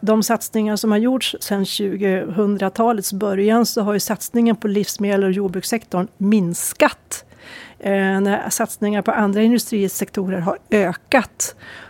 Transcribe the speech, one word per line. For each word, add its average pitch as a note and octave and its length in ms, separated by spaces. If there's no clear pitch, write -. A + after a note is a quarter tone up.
de A3 220
satsningar G#3+ 520
som G#3+ 160
har G#3 60
gjorts B3 420
sedan G3 260
tjugohundratalets G3 1500
början G#3 520
så A3 160
har G#3 120
ju G3 60
satsningen A#3 560
på A3 120
livsmedel- G3+ 560
och F#3+ 80
jordbrukssektorn F#3+ 760
minskat. - 1080
Eh, G3 120
när G3 580
satsningar G#3 520
på A3 100
andra G#3 300
industrisektorer G3 960
har F#3+ 180
ökat, - 840